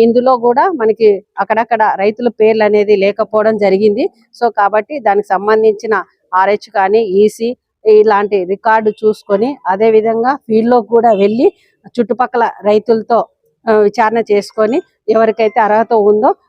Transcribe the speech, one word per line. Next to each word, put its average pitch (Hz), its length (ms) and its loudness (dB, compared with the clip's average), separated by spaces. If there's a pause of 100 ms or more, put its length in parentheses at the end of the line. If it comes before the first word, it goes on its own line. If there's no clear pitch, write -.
ఇందులో 247 340 2
కూడా 240 340 0
మనకి 233 520 0 (160)
అక్కడక్కడ 220 440 -2 (120)
రైతుల 214 320 -4
పేర్లు 220 360 0
అనేది 208 320 2
లేకపోవడం 208 640 -2
జరిగింది. 202 520 0 (340)
So, 233 140 0
కాబట్టి 214 420 -2
దానికి 208 280 -2
సంబంధించిన 214 760 -2 (300)
ఆర్హెచ్ 190 420 0
కానీ, 208 280 0
ఈసీ 214 520 -2 (300)
ఇలాంటి 208 580 2
రికార్డు 214 460 -2
చూసుకొని, 214 680 -4 (100)
అదేవిధంగా 226 680 0
ఫీల్డ్లో 233 460 0
కూడా 226 300 0
వెళ్ళి 214 420 0 (460)
చుట్టుపక్కల 233 500 -2 (140)
రైతులతో, 214 640 0 (420)
ఆ, 220 40 2
విచారణ 214 480 0 (100)
చేసుకొని 214 500 -2 (280)
ఎవరికైతే 220 500 0
అర్హత 220 340 0
ఉందో 214 420 2 (140)